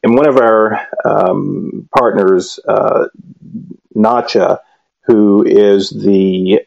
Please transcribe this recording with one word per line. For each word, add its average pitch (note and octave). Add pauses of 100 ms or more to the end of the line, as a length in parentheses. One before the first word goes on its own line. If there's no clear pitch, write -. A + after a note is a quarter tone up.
and A#2
one D3
of C3
our, A2 (180)
um, G2
partners, G2+
uh, - (920)
Nacha, A2 (480)
who G#2
is G2+
the, F#2+